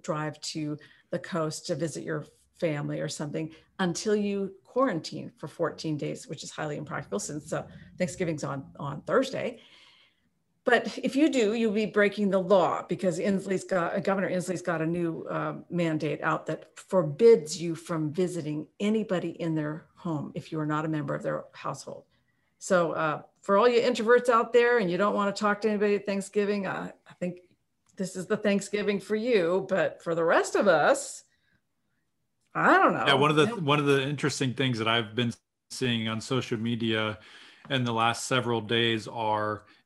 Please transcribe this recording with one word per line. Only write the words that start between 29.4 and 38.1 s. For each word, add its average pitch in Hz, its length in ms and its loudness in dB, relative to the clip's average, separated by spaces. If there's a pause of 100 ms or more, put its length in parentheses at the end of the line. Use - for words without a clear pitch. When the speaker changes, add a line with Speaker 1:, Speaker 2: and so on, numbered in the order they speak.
Speaker 1:
But 170 320 0
for 170 140 -4
the 165 80 0
rest 294 320 2
of 262 120 4
us, 170 560 4 (1300)
I 220 220 6
don't 320 160 6
know. 127 120 -2
Speaker 2:
Yeah, 139 80 6
one 139 160 6
of 151 60 2
the, 160 120 6
Speaker 1:
Yeah. 233 80 -2
Speaker 2:
one 147 240 2
of 143 60 0
the 139 160 4
interesting 135 520 -2
things 123 260 0
that 110 80 0
I've 113 260 0
been 120 180 0 (380)
seeing 117 380 -2
on 110 140 -4
social 123 360 -2
media 110 640 -2 (500)
in 131 140 0
the 120 80 0
last 113 360 0